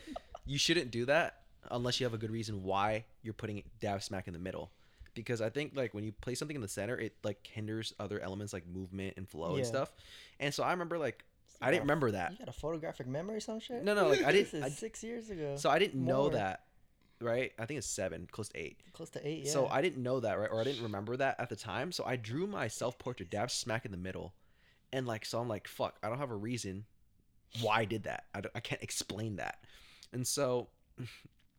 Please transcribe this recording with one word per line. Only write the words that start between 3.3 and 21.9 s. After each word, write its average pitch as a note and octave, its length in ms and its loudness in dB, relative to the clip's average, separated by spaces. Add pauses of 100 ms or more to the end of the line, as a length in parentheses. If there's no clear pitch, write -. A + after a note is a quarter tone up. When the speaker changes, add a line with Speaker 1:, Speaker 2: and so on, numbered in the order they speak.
Speaker 2:
putting G#2+ 240 -6
it - 80 -10 (140)
dab G2+ 220 0
smack F#2+ 240 -4
in F#2+ 60 -6
the E2 80 -8
middle. E2+ 320 -6 (400)
Because A#2 280 -2
I A2 100 2
think, D3 240 -2
like, B2+ 180 0
when G#2 120 -4
you G#2+ 80 -4
place B2+ 260 -4
something D3 160 -4
in C3+ 80 -4
the G2 60 -4
center, G#2+ 280 -2
it, A2 280 -4
like, G#2 220 -2
hinders A2 520 -4
other G2+ 220 -2
elements G2 320 -4
like F2 140 -6
movement F#2+ 500 -4
and F#2 120 -8
flow E2 220 -2
and F2+ 80 2
Speaker 1:
Yeah. - 60 4
Speaker 2:
stuff. C3+ 280 0 (460)
And C#3+ 160 0
so C#3+ 80 0
I B2+ 80 4
remember, E3+ 280 0
like, C3+ 260 -2 (360)
Speaker 1:
You A#2+ 60 0
Speaker 2:
I C3 60 6
didn't F3 80 6
Speaker 1:
got - 20 2
a, - 0 -
Speaker 2:
remember C#3+ 300 6
that. F#2 200 0
Speaker 1:
you G#3+ 60 -12
got B3+ 100 -8
a - 40 -4
photographic D#3 560 -4
memory, F#3 320 -2
some A3 180 -4
shit? A#3+ 240 -6
Speaker 2:
No, G#3 120 4
no, F#3+ 140 8
like, C#3 140 8
I C#3 100 6
Speaker 1:
<laughs> - 0 -
This G3+ 200 6
Speaker 2:
didn't, D3 140 -2
Speaker 1:
is D3 60 -2
Speaker 2:
I, C#3 40 -8
Speaker 1:
six - 260 -8
years A3+ 260 -6
ago. D3+ 280 -2
Speaker 2:
so D3 120 2
I D3+ 120 8
didn't C3+ 260 4
know C3+ 160 6
Speaker 1:
More. D3 80 6
Speaker 2:
that, G2 320 2 (580)
right? A#2 380 2
I A2+ 80 -4
think D3 120 -4
it's G#2+ 100 -4
seven, F2+ 420 -2
close - 200 -8
to - 80 -10
eight. D#2+ 200 -8 (140)
Speaker 1:
Close - 180 -12
to - 180 -6
eight, D#3 200 -4
Speaker 2:
So C#3+ 160 4
Speaker 1:
yeah. - 100 2
Speaker 2:
I C3+ 80 4
didn't D3 200 0
know B2+ 180 2
that, G2+ 180 2
right? G#2+ 120 2
Or A2+ 100 2
I A2+ 40 2
didn't B2+ 200 0
remember G#2 320 -2
that C3+ 240 2
at A#2+ 100 -4
the A2 60 -4
time. A2 340 -4